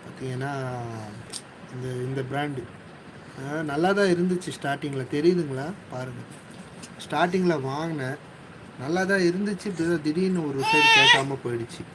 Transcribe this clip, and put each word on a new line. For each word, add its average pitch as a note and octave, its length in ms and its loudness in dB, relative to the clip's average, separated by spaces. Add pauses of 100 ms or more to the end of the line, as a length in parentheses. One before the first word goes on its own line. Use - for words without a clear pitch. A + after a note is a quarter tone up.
பார்த்தீங்கன்னா, C3 480 -6 (1200)
இந்த, B2+ 140 -8 (200)
இந்த C3+ 140 -4 (100)
பிராண்டு, C#3+ 300 -4 (800)
ஆ, C#3+ 220 -6 (100)
நல்லா D#3+ 180 4 (100)
தான் F#3+ 140 6
இருந்துச்சு F3+ 440 0
ஸ்டார்டிங்கில், C#3 580 -2
தெரியுதுங்களா? D3 520 2 (260)
பாருங்க, B2+ 300 -8 (800)
ஸ்டார்டிங்கில் F3 680 2
வாங்கினேன், D3 460 -4 (640)
நல்லா F3 200 2 (100)
தான் F#3 160 4
இருந்துச்சு. G3+ 400 -2 (100)
தி-, E3 280 2
திடீர்னு F3 420 2
ஒரு C3+ 100 -2 (120)
சைடு A4+ 260 6
கேட்காம A4+ 480 6
போயிடுச்சு. - 380 -4 (120)